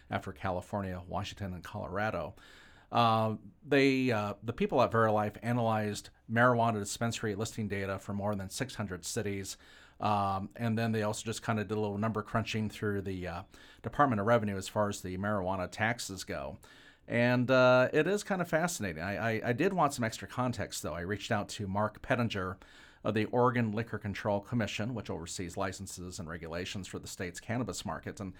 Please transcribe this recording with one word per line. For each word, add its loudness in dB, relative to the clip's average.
after -4
California, -4
Washington, -6
and -10
Colorado. -4
Uh, 4
they, 4
uh, 0
the -6
people 2
at 6
Verilife 4
analyzed 0
marijuana 6
dispensary -2
listing -4
data -2
for -8
more 0
than -6
six -6
hundred -6
cities, -4
um, 0
and 0
then 2
they 0
also -2
just -6
kinda 0
did -2
a 0
little -2
number 0
crunching -2
through -2
the, -6
uh, -6
Department 2
of 0
Revenue 4
as -6
far 2
as -6
the -6
marijuana 0
taxes -2
go. -8
And, 4
uh, 8
it 4
is 0
kinda -2
fascinating. -2
I, 0
I, 0
I 2
did 2
want 4
some -2
extra -6
context, -4
though. -4
I -4
reached -4
out 0
to -6
Mark 0
Pettinger, 0
of 0
the 2
Oregon 4
Liquor -4
Control -2
Commission, -2
which -8
oversees -8
licenses -6
and -8
regulations -6
for -8
the -12
state's -8
cannabis -4
market. -8
And -8